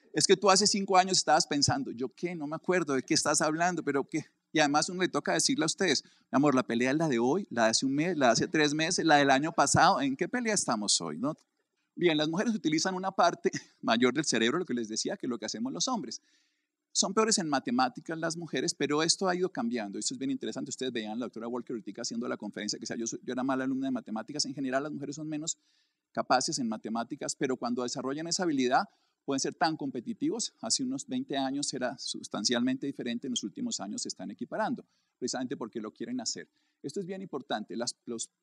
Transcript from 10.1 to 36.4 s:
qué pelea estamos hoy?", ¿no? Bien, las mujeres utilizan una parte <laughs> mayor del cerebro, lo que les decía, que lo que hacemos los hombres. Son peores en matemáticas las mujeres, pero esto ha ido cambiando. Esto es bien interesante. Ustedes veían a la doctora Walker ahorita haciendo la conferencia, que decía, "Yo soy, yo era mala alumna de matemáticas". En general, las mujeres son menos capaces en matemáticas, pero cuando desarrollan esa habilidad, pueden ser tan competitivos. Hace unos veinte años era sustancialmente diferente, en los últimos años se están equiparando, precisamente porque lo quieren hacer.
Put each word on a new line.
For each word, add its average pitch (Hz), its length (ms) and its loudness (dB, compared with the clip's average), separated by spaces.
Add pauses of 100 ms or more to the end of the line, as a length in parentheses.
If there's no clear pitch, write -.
qué - 120 -2
pelea 233 260 -2
estamos 107 480 0
hoy?", 80 160 -6
¿no? 139 180 -4 (600)
Bien, 160 220 2
las 156 120 0
mujeres 214 260 0
utilizan 165 400 0
una 190 160 -4
parte 180 400 2
<laughs> - 300 -10
mayor 117 320 4
del 151 120 0
cerebro, 120 320 2
lo 180 80 -2
que 127 80 -6
les 117 140 -4
decía, 113 300 -4
que - 100 -8
lo 120 100 -4
que 107 80 -10
hacemos 113 260 -6
los - 160 -4
hombres. 208 340 -6 (720)
Son 196 220 0
peores 220 240 4
en 180 100 0
matemáticas 139 680 0
las 156 180 -2
mujeres, 160 380 -2
pero 147 300 0
esto 175 260 2
ha 180 60 2
ido 180 160 0
cambiando. 117 480 -4
Esto 131 160 -6
es - 20 -10
bien 135 140 -4
interesante. 131 380 -6
Ustedes 131 220 -4
veían 107 200 -4
a 110 60 -6
la 123 100 -4
doctora 113 200 -10
Walker 123 260 -6
ahorita 104 280 -8
haciendo 120 260 -6
la 123 80 -4
conferencia, 104 440 -8
que - 20 -12
decía, 113 140 -8
"Yo 117 100 -4
soy, 117 180 -8
yo 151 100 -6
era 127 100 -4
mala 131 200 -2
alumna 135 240 -4
de 135 40 -2
matemáticas". 123 540 -6
En 135 100 -8
general, 135 280 -2
las 151 80 -6
mujeres 143 240 -8
son 156 140 -8
menos 151 280 -6 (540)
capaces 123 460 0
en 123 100 -2
matemáticas, 117 680 -6
pero 131 220 0
cuando 123 260 -2
desarrollan 135 440 -4
esa 170 160 -2
habilidad, 143 460 2 (340)
pueden 135 160 -2
ser 143 140 -2
tan 160 240 0
competitivos. 139 840 -4
Hace 117 220 -2
unos 131 220 -6
veinte 131 320 -4
años 135 380 -4
era 123 240 -4
sustancialmente 123 880 -2
diferente, 120 400 -6
en 127 60 -4
los - 100 -4
últimos 117 360 -6
años 95 220 -8
se - 60 -6
están 98 240 -10
equiparando, 160 520 -6 (360)
precisamente 131 360 -6
porque 123 240 -8
lo 107 120 -8
quieren 120 280 -8
hacer. 95 300 -8 (320)